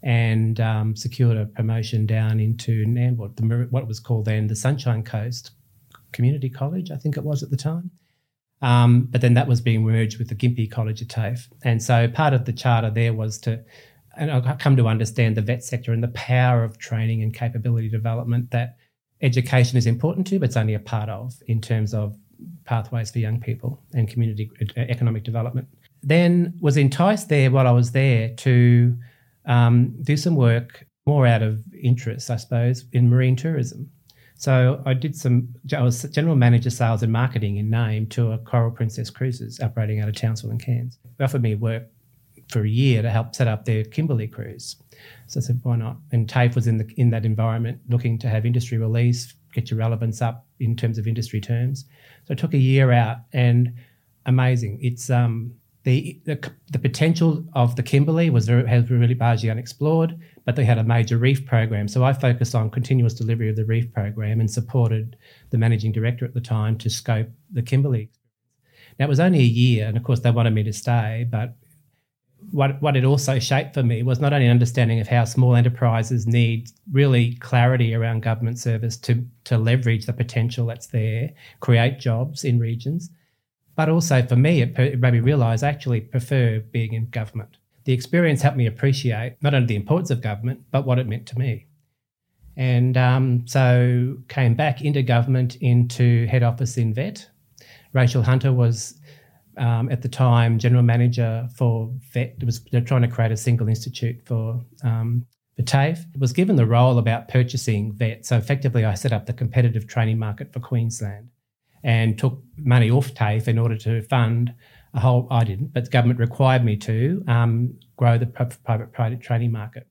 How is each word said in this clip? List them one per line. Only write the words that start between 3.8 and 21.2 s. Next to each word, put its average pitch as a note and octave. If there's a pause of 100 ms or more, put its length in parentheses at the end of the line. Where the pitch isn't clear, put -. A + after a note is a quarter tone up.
was A2
called A2+
then G#2+
the G#2+
Sunshine A#2+
Coast A2+ (640)
Community C3
College, E3
I D3+
think D3
it C#3+
was D3
at -
the C3+
time. E3+ (720)
Um, A#2+
but B2
then B2
that C3+
was A#2+
being A2+
merged A2
with A#2
the A2
Gympie A#2+
College A2
of A#2+
tafe. A#2 (160)
And A2+
so A#2
part C#3+
of A#2
the A#2
charter A2+
there A#2
was A2
to, A2 (580)
and D#3
I've C3
come C#3
to A#2+
understand A2
the A2
vet A#2+
sector A#2+
and A2+
the A#2
power B2
of A2
training A2+
and A2
capability A#2
development A#2
that A#2 (440)
education B2+
is A2+
important D#3
to, F#3+
but D3
it's -
only G#2+
a G#2
part G#2+
of A2+ (140)